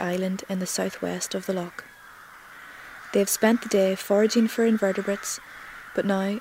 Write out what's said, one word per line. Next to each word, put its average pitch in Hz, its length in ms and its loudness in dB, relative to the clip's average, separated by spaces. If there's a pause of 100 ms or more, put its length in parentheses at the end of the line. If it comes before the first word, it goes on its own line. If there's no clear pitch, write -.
island 185 480 -2
in 190 100 -2
the 185 80 -2
southwest 180 720 -4
of 185 100 -8
the 196 60 0
loch. 175 320 -6 (1300)
They 202 80 6
have 196 80 2
spent 226 340 4
the 220 60 -8
day 190 260 4
foraging 220 540 4
for 226 180 2
invertebrates, 202 720 0 (560)
but - 100 0
now, 196 360 0